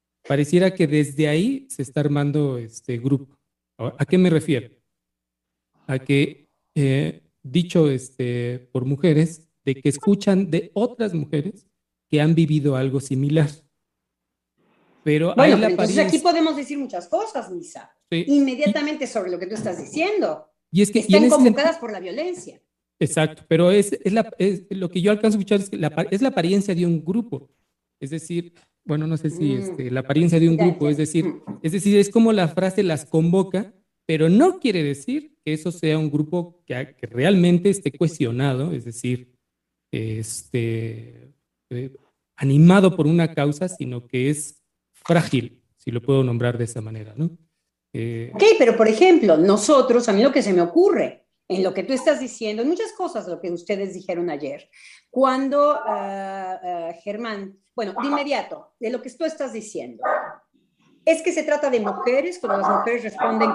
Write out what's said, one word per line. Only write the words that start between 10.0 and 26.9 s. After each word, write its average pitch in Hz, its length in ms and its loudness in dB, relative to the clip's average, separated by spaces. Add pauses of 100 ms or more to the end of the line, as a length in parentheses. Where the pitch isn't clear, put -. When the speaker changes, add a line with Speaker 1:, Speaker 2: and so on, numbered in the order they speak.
Speaker 1:
de 165 240 -4
otras 226 400 -4
mujeres 156 520 -6 (420)
que 151 120 2
han 160 140 4
vivido 147 420 2
algo 135 240 -2
similar. 143 480 0 (1500)
Pero 156 340 0
Speaker 2:
Bueno, 247 60 6
Speaker 1:
hay 302 100 8
la 202 40 8
Speaker 2:
pero 214 140 2
entonces - 280 0
aquí 294 200 2
Speaker 1:
apariencia - 40 -4
Speaker 2:
podemos 320 340 2
decir 285 220 -8
muchas 180 300 -10
cosas, 311 420 -6
Misa, - 420 -16 (180)
Speaker 1:
Sí. 170 180 -2
Speaker 2:
inmediatamente 285 800 0
sobre 185 240 -6
lo 175 80 -4
que 185 80 -8
tú 202 80 -10
estás 214 260 -6
diciendo. 311 720 -4 (220)
Speaker 1:
Y 180 100 4
es 202 80 2
que, 220 100 0
y - 20 -2
Speaker 2:
Están 196 160 6
Speaker 1:
en 226 60 8
ese 254 120 6
Speaker 2:
convocadas 262 360 6
Speaker 1:
sentido - 80 -10
Speaker 2:
por 220 120 -10
la 196 80 -10
violencia. 277 600 -10 (380)
Speaker 1:
Exacto, 156 500 -2
pero 170 220 4
es, 202 220 2
es - 200 -2
la, 220 160 0 (100)
es, 190 320 0
lo 185 200 -4
que 185 100 -4
yo 190 120 2
alcanzo 214 240 2
a 202 40 0
escuchar 196 200 0
es 196 100 -8
que 208 60 -6
la 151 140 -2
pa-, 165 200 -2
es 202 120 -2
la 269 60 2
apariencia 196 460 0
de 175 120 0
un 165 180 0